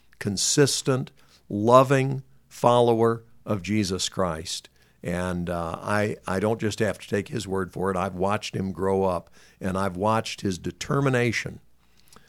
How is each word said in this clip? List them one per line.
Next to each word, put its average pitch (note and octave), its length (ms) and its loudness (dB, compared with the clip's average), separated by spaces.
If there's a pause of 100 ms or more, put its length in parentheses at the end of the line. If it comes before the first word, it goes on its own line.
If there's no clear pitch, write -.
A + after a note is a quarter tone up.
(180)
consistent, C#3+ 920 0 (360)
loving C3 760 4 (260)
follower A#2 760 4 (220)
of G#2 160 -2
Jesus F#2+ 480 -2
Christ. E2 600 -6 (320)
And, F2 480 -4
uh, E2+ 320 -4
I, G#2 340 -2 (100)
I F#2 140 -2
don't G#2+ 220 0
just G#2+ 180 -4
have G2+ 200 0
to - 80 -18
take G2+ 200 -2
his A#2 200 -8
word F#2+ 260 -4
for F#2+ 180 -2
it. F#2 60 -2
I've F#2 180 -4
watched G2 400 -4
him G2 160 -4
grow F#2+ 320 0
up, F2+ 260 -2 (300)
and F#2+ 180 -2
I've F#2+ 200 -2
watched G#2+ 440 0
his F#2+ 160 -2
determination B2+ 1040 -2 (680)